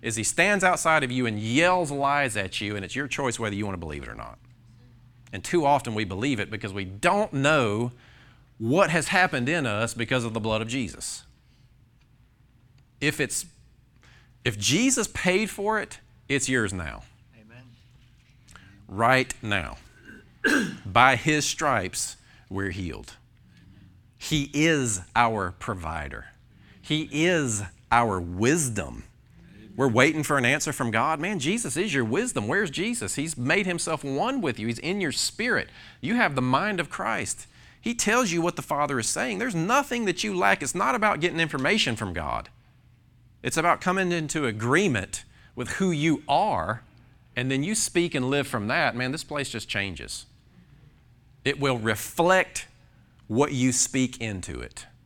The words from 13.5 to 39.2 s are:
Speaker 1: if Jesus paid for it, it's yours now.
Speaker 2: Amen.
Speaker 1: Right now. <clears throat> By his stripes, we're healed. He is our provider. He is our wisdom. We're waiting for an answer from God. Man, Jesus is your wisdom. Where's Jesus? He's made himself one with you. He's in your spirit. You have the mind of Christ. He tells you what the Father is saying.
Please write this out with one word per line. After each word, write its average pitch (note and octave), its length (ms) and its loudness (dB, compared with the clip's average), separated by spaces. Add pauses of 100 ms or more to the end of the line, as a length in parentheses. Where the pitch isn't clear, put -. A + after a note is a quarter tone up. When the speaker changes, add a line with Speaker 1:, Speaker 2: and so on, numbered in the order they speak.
Speaker 1:
if G2+ 140 -2
Jesus G#3 500 2
paid F#3+ 420 0
for G#3 300 -2
it, - 200 -10 (280)
it's C3+ 220 0
yours A2+ 240 2
now. D2 300 -8 (360)
Speaker 2:
Amen. A#2 240 -20 (1200)
Speaker 1:
Right B2+ 460 4 (100)
now. G2+ 340 -2 (640)
<clears throat> - 440 0
By A#2+ 320 6
his D3+ 280 0
stripes, A2+ 720 -2 (340)
we're G2 200 -2
healed. E2+ 480 -8 (1000)
He C#3+ 360 -2
is C#3 480 2 (140)
our A2+ 360 2
provider. E2 760 -8 (540)
He D#3 300 -2
is D3 520 2 (280)
our A2+ 300 4
wisdom. G2 840 0 (720)
We're C3 140 4
waiting C#3+ 340 6
for C#3+ 140 2
an B2+ 80 2
answer C#3+ 260 2
from B2+ 200 -2
God. C#3 280 2
Man, F#3 200 -2
Jesus D#3 360 -2
is F3+ 180 -2
your C3 120 2
wisdom. C3 420 -2
Where's F3+ 220 0
Jesus? F#3 460 -4
He's D#3 220 -4
made D#3 280 2
himself E3+ 380 -2
one E3+ 360 -2
with B2+ 200 -2
you. G#2+ 80 -4
He's A#2 120 -4
in G3 220 -4
your D#3 100 -2
spirit. G#3 580 -2 (300)
You F#3 160 -2
have G3 200 2
the C3 60 0
mind E3 380 2
of D#3 100 -4
Christ. - 580 -4 (340)
He A#3 120 -4
tells A#3 380 2
you E3+ 100 0
what E3+ 140 0
the - 60 -8
Father C#3+ 360 0
is A2+ 120 0
saying. A3+ 300 -2